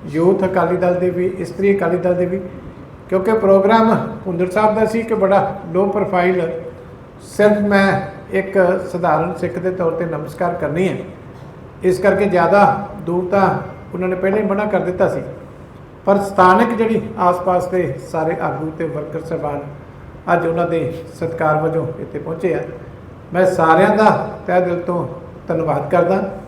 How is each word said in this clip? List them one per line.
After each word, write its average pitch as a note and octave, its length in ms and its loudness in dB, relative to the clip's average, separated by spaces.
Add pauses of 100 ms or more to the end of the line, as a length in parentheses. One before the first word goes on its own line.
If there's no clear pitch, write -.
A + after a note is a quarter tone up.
(100)
ਯੂਥ F#3 340 2
ਅਕਾਲੀ F3+ 320 0
ਦਲ F3+ 180 2
ਦੇ F3+ 160 0
ਵੀ, F3+ 160 -2 (120)
ਇਸਤਰੀ F#3+ 380 0
ਅਕਾਲੀ F3+ 220 0
ਦਲ F3+ 160 0
ਦੇ F3+ 120 0
ਵੀ, F#3 140 -4 (680)
ਕਿਉਂਕਿ F#3+ 260 0
ਪ੍ਰੋਗਰਾਮ G3+ 600 6 (300)
ਭੁੰਦਰ F#3 260 -2
ਸਾਹਿਬ G#3+ 240 2
ਦਾ A3 120 2
ਸੀ A3+ 160 -2
ਕਿ A3 120 -2
ਬੜਾ F#3+ 260 4 (320)
ਲੋ F#3+ 140 2
ਪ੍ਰੋਫਾਈਲ, F#3 540 0 (880)
ਸਿਰਫ G#3 320 4 (100)
ਮੈਂ G3 180 4 (460)
ਇੱਕ F#3+ 260 0 (340)
ਸਧਾਰਨ E3+ 480 0
ਸਿੱਖ F3+ 180 -4
ਦੇ F3+ 120 -2
ਤੌਰ F3+ 220 0
'ਤੇ E3+ 140 -4
ਨਮਸਕਾਰ D#3+ 540 -4
ਕਰਨੀ D#3+ 280 0
ਹੈ, C3 80 -2 (840)
ਇਸ F#3 180 2
ਕਰਕੇ G3 260 2
ਜ਼ਿਆਦਾ F3+ 360 4 (440)
ਦੂਰ F3+ 240 -2
ਤਾਂ G3 180 4 (460)
ਉਹਨਾਂ F#3 140 -2
ਨੇ F#3 80 -2
ਪਹਿਲਾਂ F#3+ 220 0
ਹੀ G#3 60 0
ਮਨਾ G3 200 0
ਕਰ G3 160 0
ਦਿੱਤਾ F3 280 0
ਸੀ, - 120 -2 (840)
ਪਰ G3 160 4
ਸਥਾਨਕ G#3 560 4
ਜਿਹੜੀ A3+ 240 2 (180)
ਆਸ-ਪਾਸ F3+ 500 2
ਦੇ F#3 140 0 (280)
ਸਾਰੇ E3 320 -2
ਆਗੂ D#3 360 -4
ਤੇ E3+ 80 -4
ਵਰਕਰ D3+ 340 -8
ਸਾਹਿਬਾਨ D3 400 -6 (720)
ਅੱਜ E3+ 140 2
ਉਹਨਾਂ E3 220 0
ਦੇ D#3+ 240 -2 (220)
ਸਤਿਕਾਰ D#3 480 0
ਵਜੋਂ D#3+ 240 0 (140)
ਇੱਥੇ - 180 -10
ਪਹੁੰਚੇ E3 360 -2
ਆ। E3 60 -2 (760)
ਮੈਂ F#3 120 4
ਸਾਰਿਆਂ F3+ 500 4
ਦਾ G#3 140 6 (360)
ਤਹਿ F3+ 140 4
ਦਿਲ F3 220 -2
ਤੋਂ E3+ 240 -4 (420)
ਧੰਨਵਾਦ D#3 420 -2
ਕਰਦਾ F3+ 320 2 (260)